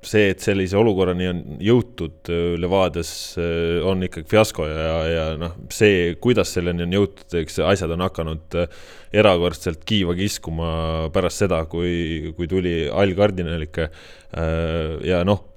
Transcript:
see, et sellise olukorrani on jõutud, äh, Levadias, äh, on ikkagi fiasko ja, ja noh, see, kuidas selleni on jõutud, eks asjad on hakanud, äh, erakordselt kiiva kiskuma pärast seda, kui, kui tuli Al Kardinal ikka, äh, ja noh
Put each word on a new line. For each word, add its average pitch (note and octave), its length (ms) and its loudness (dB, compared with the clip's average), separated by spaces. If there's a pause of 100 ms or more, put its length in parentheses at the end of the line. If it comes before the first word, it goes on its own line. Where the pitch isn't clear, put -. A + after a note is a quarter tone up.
see, G#2 300 4
et - 100 -6
sellise G2 320 0
olukorrani F#2 560 2
on F2 120 -4 (200)
jõutud, G#2 640 0
äh, E2+ 320 0
Levadias, F2 800 -2
äh, E2+ 480 0
on F#2 160 0
ikkagi E2+ 240 -8
fiasko G#2+ 400 2
ja, D#2+ 300 -2 (100)
ja E2 200 0 (120)
noh, E2+ 140 -6 (180)
see, F2+ 480 4
kuidas A2 380 2
selleni F2 320 -2
on F#2 80 0
jõutud, G2 420 -2
eks D#2+ 240 -4
asjad E2 320 2
on F2 80 -2
hakanud, D#2+ 560 -6
äh, - 240 -4 (300)
erakordselt F2+ 760 2
kiiva F2+ 320 0
kiskuma E2 540 -4 (420)
pärast F#2 300 0
seda, F2 260 2
kui, E2 640 -2
kui F2 160 -6
tuli F2 400 0
Al F#2+ 240 2
Kardinal F2 540 0
ikka, D#2+ 240 -4 (420)
äh, D#2+ 640 -2 (100)
ja F2 220 2
noh G2+ 160 2 (120)